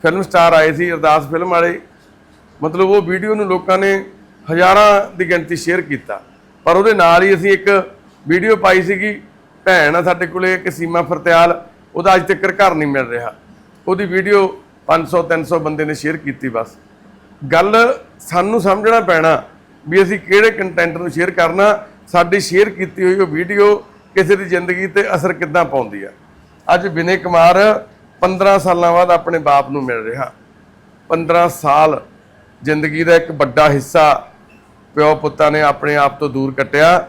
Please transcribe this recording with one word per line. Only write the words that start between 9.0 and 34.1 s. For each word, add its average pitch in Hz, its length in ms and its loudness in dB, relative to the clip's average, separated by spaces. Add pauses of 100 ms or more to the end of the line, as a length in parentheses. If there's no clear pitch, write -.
ਭੈਣ 170 300 2
ਆ 175 60 0
ਸਾਡੇ 175 240 -2
ਕੋਲੇ 185 280 -2
ਇੱਕ 185 160 -6
ਸੀਮਾ 165 320 -4
ਫਰਤਿਆਲ, 170 640 2 (300)
ਉਹਦਾ 185 200 2
ਅੱਜ 185 180 0
ਤੱਕ 190 140 -4
ਘਰ 190 280 0
ਨਹੀਂ 151 140 -2
ਮਿਲ 135 200 -4
ਰਿਹਾ। 120 260 -10 (520)
ਉਹਦੀ 190 200 -4
ਵੀਡੀਓ 190 400 0 (400)
ਪੰਜ 160 220 0
ਸੌ 170 140 -2
ਤਿੰਨ 165 220 -4
ਸੌ 170 140 -4
ਬੰਦੇ 156 260 -6
ਨੇ 151 100 -6
ਸ਼ੇਅਰ 151 220 -8
ਕੀਤੀ। 139 320 -10
ਬਸ 113 200 -6 (840)
ਗੱਲ 185 220 2 (460)
ਸਾਨੂੰ 190 400 -2
ਸਮਝਣਾ 208 400 2
ਪੈਣਾ 160 420 0 (440)
ਵੀ 180 160 2
ਅਸੀਂ 190 160 -2
ਕਿਹੜੇ 208 320 2
ਕੰਟੈਂਟ 170 460 -4
ਨੂੰ 175 140 -8
ਸ਼ੇਅਰ 170 200 -4
ਕਰਨਾ। 175 360 0 (420)
ਸਾਡੀ 175 320 0
ਸ਼ੇਅਰ 196 300 2
ਕੀਤੀ 185 340 -8
ਹੋਈ 185 140 2
ਉਹ 190 80 2
ਵੀਡੀਓ 202 500 2 (380)
ਕਿਸੇ 190 220 2
ਦੀ 196 80 -8
ਜ਼ਿੰਦਗੀ 180 420 -4
ਤੇ 196 180 -2 (100)
ਅਸਰ 175 180 -2
ਕਿੱਦਾਂ 160 320 -2
ਪਾਉਂਦੀ 113 380 -6
ਆ। 98 80 -16 (560)
ਅੱਜ 180 200 0
ਵਿਨੇ 170 300 -2
ਕੁਮਾਰ 175 420 4 (640)
ਪੰਦਰਾਂ 190 360 2
ਸਾਲਾਂ 175 340 0
ਬਾਅਦ 175 180 4
ਆਪਣੇ 170 280 0
ਬਾਪ 143 320 2
ਨੂੰ 143 140 -6
ਮਿਲ 120 200 -6
ਰਿਹਾ। 120 280 -10 (760)
ਪੰਦਰਾਂ 170 400 0
ਸਾਲ 151 520 0 (640)
ਜ਼ਿੰਦਗੀ 151 420 -4
ਦਾ 170 120 4
ਇੱਕ 165 160 0
ਵੱਡਾ 147 360 2
ਹਿੱਸਾ 143 360 0 (920)